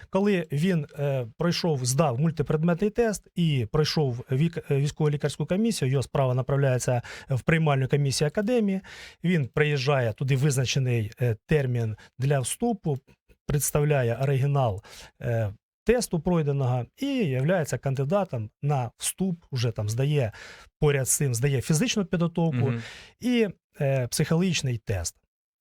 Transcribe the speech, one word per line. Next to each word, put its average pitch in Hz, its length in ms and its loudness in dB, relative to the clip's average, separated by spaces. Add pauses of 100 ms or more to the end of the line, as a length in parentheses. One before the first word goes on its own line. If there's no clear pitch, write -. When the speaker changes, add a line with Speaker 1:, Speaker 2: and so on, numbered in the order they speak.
(100)
Speaker 1:
коли 196 420 2
він, 156 340 2 (120)
е, 135 280 -2 (120)
пройшов, 160 480 0
здав 131 340 2
мультипредметний 165 680 0
тест 220 440 -2
і 147 380 2
пройшов 143 600 0
вік-, 156 380 -2
е, 143 60 2
військово-лікарську 147 680 -2
комісію, 185 440 0
його 135 120 2
справа 131 320 0
направляється 127 680 0 (280)
в 127 120 0
приймальну 151 460 2
комісію 143 400 0
академії, 202 520 0 (440)
він 170 220 2
приїжджає 139 680 2
туди, 135 240 0
визначений, 127 840 2
е, 120 160 2 (100)
термін 123 500 0 (220)
для 139 220 2
вступу, 165 580 -4 (480)
представляє 143 760 2
оригінал, 135 600 0 (400)
е, 113 300 -2 (320)
тесту 220 360 0
пройденого 139 640 0 (120)
і 269 100 -6
являється 160 720 0
кандидатом 139 720 -2 (120)
на 139 360 -2
вступ, - 520 -4
уже 123 200 -2
там 107 180 -4
здає, 135 440 0 (480)
поряд 139 280 2
з - 80 0
цим 135 180 0
здає 135 260 0
фізичну 190 440 0
підготовку 165 520 0 (140)
Speaker 2:
Мгм. 117 120 -4 (380)
Speaker 1:
і, 226 280 2 (320)
е, 135 280 0
психологічний 160 720 0
тест. 90 380 -4 (440)